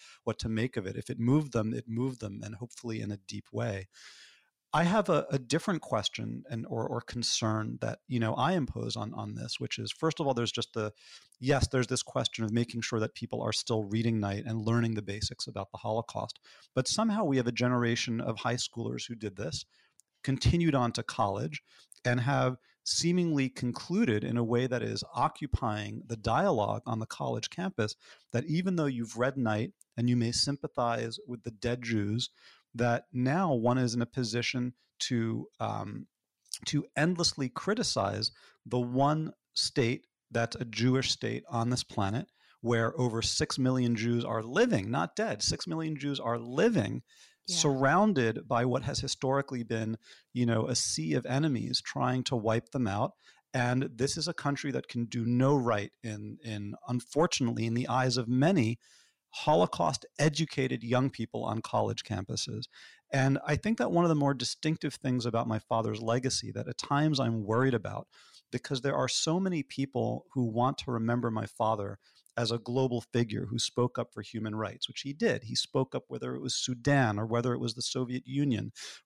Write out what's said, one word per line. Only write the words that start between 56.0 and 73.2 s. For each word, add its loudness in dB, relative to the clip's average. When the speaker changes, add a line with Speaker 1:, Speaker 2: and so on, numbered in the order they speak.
Speaker 1:
in, -10
in, -8
unfortunately, 0
in 0
the -2
eyes 2
of -2
many 4
Holocaust-educated 0
young 2
people -6
on -2
college -2
campuses. -6
And 4
I 0
think 0
that 0
one 4
of 4
the 4
more 4
distinctive -2
things 0
about 0
my 0
father's 0
legacy 0
that -6
at -8
times 2
I'm 0
worried 4
about, -4
because -4
there 0
are 2
so 0
many 0
people -2
who 2
want 2
to -6
remember 0
my -2
father -2
as 0
a 0
global 0
figure 0